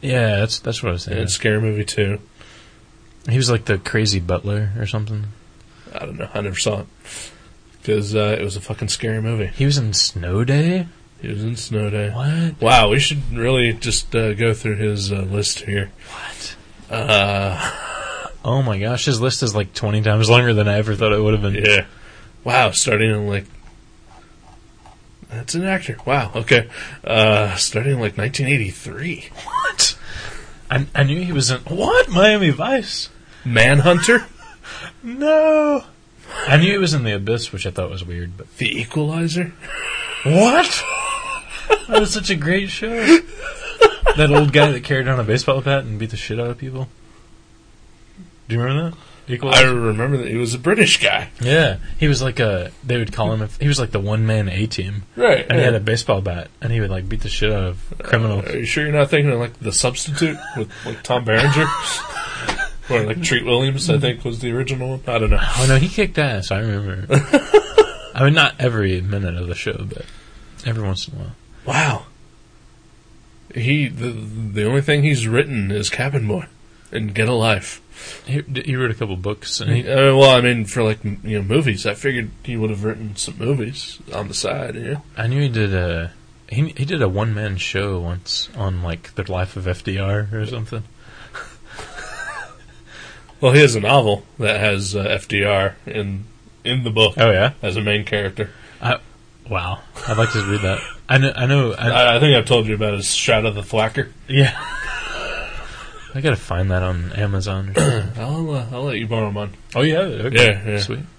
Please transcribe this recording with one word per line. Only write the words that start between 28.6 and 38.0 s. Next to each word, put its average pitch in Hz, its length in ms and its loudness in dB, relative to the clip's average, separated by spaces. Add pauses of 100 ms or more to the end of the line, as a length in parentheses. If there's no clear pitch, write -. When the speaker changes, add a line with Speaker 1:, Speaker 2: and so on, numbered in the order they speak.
Speaker 1:
What? - 500 -2 (760)
I, 131 240 0
I 143 80 4
knew 147 200 2
he 175 80 -4
was 131 200 0
in, 127 100 -2
what? 427 480 2
Miami 196 400 6
Vice? 202 600 -2 (360)
Speaker 2:
Manhunter? 143 800 6 (800)
Speaker 1:
No. 302 800 2 (640)
I 139 100 6
knew 175 140 6
he 202 60 0
was 175 160 2
in 135 100 0
The 107 120 0
Abyss, 110 360 -2
which 98 160 -6
I 92 40 -4
thought - 180 -6
was 95 140 -8